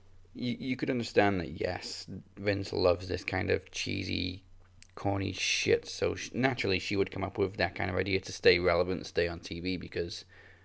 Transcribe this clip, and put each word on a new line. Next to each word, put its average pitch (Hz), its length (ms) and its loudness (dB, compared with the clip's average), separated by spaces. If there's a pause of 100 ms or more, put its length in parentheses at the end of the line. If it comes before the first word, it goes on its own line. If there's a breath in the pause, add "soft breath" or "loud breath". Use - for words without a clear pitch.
(360)
You, 123 240 -2
you 131 160 -2
could 139 160 -2
understand 107 480 4
that, 80 200 -6
yes, - 460 -4 (320)
Vince 101 340 0
loves 90 360 4
this 90 160 -4
kind 95 260 -2
of 92 220 0
cheesy, 92 720 -4 (520)
corny 98 360 0
shit, - 560 2
so 92 260 0
sh-, - 200 -8
naturally 120 440 0
she 98 200 -2
would 98 120 2
come 95 140 -4
up 95 140 -4
with 98 180 0
that 92 180 0
kind 95 160 -2
of 92 60 -2
idea 95 240 0
to - 140 -8
stay 90 260 6
relevant, 90 460 2
stay 87 240 0
on 82 100 -6
T 85 220 -8
V, 92 160 -2
because, - 480 -6 (400 soft breath)